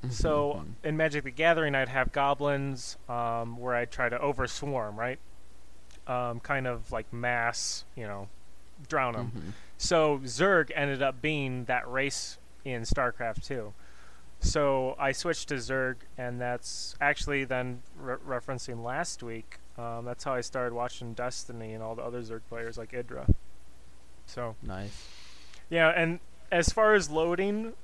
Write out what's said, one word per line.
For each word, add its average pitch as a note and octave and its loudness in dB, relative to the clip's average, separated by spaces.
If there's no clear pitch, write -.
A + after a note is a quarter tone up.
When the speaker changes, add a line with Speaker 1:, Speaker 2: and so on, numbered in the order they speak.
Speaker 1:
So, D3 4
Speaker 2:
Mm-hmm. D3+ -6
Speaker 1:
in D3+ 2
Magic D3+ 2
the C3+ -6
Gathering, D#3+ 6
I'd C3 4
have C3 2
goblins, C#3 2
um, A#2 -2
where B2 0
I'd A#2+ 2
try B2 2
to A#2+ 0
overswarm, B2+ 0
right? B2 -2
Um, B2 -2
kind C3+ 0
of, A#2+ -2
like, A2+ -4
mass, A#2+ 0
you A#2 -6
know, G2+ -6
drown B2+ 2
'em. G#2 -2
Speaker 2:
Mm-hmm. F#2+ -6
Speaker 1:
So, D#3 6
Zerg D#3 4
ended C#3+ 0
up C3+ 0
being C3+ 0
that B2 0
race C3 -2
in B2 -4
StarCraft A#2+ 2
two. A2 -4
So, C3+ 4
I C3+ 2
switched - -2
to D3+ -2
Zerg, C3 0
and B2 -2
that's - -4
actually C#3+ 2
then B2+ -2
re-, C3+ -4
referencing B2 -4
last C#3+ -4
week, A2+ -8
um, A#2 -6
that's A#2+ -6
how C3+ 0
I B2 0
started B2 -2
watching A#2+ -4
Destiny A#2+ -6
and A2 -6
all A2 -4
the A#2 -6
other A#2+ -4
Zerg A2+ -8
players A#2 -6
like A2+ -8
Idra. C2+ 4
So A#2+ -6
Speaker 2:
Nice. G2 -6
Speaker 1:
yeah, E3 8
and E3+ 4
as E3+ 6
far G#3+ 8
as F3 6
loading F#3+ 2